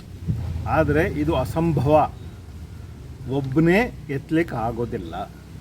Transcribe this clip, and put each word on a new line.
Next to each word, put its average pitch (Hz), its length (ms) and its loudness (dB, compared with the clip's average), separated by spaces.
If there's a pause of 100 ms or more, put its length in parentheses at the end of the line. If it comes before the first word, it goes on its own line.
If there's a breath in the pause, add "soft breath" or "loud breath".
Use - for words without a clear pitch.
(680)
ಆದರೆ 147 520 2
ಇದು 151 140 0
ಅಸಂಭವ. 147 760 4 (1200)
ಒಬ್ಬನೇ 160 600 4 (180)
ಎತ್ತಲಿಕ್ಕೆ 160 460 -2
ಆಗೋದಿಲ್ಲ. 113 580 -4 (460)